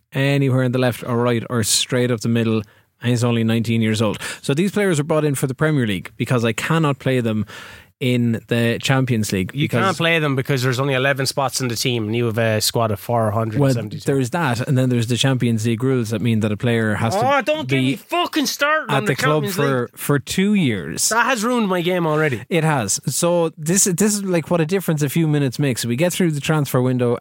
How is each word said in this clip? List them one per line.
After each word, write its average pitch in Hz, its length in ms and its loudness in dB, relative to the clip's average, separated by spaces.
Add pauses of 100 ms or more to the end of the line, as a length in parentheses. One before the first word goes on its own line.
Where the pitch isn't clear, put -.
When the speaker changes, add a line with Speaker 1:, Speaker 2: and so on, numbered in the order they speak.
(140)
Speaker 1:
anywhere 139 500 2
in 123 100 0
the 127 60 0
left 123 240 0
or 120 140 -2
right 120 320 2
or 120 140 0
straight 123 480 0
up 117 80 -2
the 117 100 -2
middle, 113 280 2 (440)
and 120 80 -2
he's 123 140 2
only 117 200 2
nineteen 113 380 0
years 110 200 0
old. 104 180 0 (240)
So 139 100 -2
these 180 180 0
players 190 280 0
are 147 40 -2
brought 156 220 0
in 147 80 2
for 135 140 -2
the 131 80 -4
Premier 151 320 0
League 92 300 -4
because 120 280 0
I 113 80 2
cannot 156 460 0
play 131 200 0
them 110 260 -2 (540)
in 123 340 2 (140)
the 117 320 0
Champions 123 520 0
League 95 240 0
Speaker 2:
You 143 80 -2
Speaker 1:
because 127 200 0
Speaker 2:
can't 185 140 0
play 165 220 2
them 147 160 0
because 131 260 -2
there's 127 180 0
only 139 140 0
eleven 131 320 0
spots 131 360 -2
in 131 60 -2
the 117 80 -2
team 120 300 -2
and 107 100 -2
you 120 120 0
have 110 100 -2
a 110 240 2
squad 113 300 0
of 101 80 -4
Speaker 1:
Well, - 80 -16
Speaker 2:
four 113 240 2
hundred 110 280 -2
and 135 140 4
seventy-two. 110 320 -6
Speaker 1:
there's 139 240 0
that, 127 380 -2
and 135 100 2
then 131 120 2
there's 120 180 0
the 120 100 0
Champions 120 480 0
League 117 180 0
rules 127 280 0
that 110 100 -2
mean 113 200 2
that 104 100 0
a 104 60 -4
player 113 360 0
has 117 220 0
Speaker 2:
Oh, 262 220 2
Speaker 1:
to 269 60 0
Speaker 2:
don't 302 240 -2
get 135 100 0
Speaker 1:
be 262 40 2
Speaker 2:
me 262 140 0
fucking 320 500 -2
started 294 460 -2
Speaker 1:
at 139 60 2
Speaker 2:
on 135 80 0
Speaker 1:
the 143 80 0
Speaker 2:
the - 20 0
Speaker 1:
club 151 300 0
Speaker 2:
Champions 180 100 -4
Speaker 1:
for, 139 260 0
Speaker 2:
League. - 160 -8
Speaker 1:
for 143 220 0
two 196 340 0
years. 107 560 0
Speaker 2:
That 226 160 2
has 233 180 0
ruined 233 260 0
my 185 120 0
game 175 240 0
already. 151 440 0
Speaker 1:
It 160 140 0
has. 135 440 0
So 170 500 0
this, 165 280 0
this 202 280 2
is, 202 100 -4
like, 175 280 -2
what 175 100 2
a 156 60 2
difference 170 340 0
a 147 80 0
few 165 180 0
minutes 143 300 0
makes. 139 260 -2
We 120 120 -2
get 170 180 0
through 170 200 0
the 143 60 -4
transfer 147 400 0
window, 123 420 2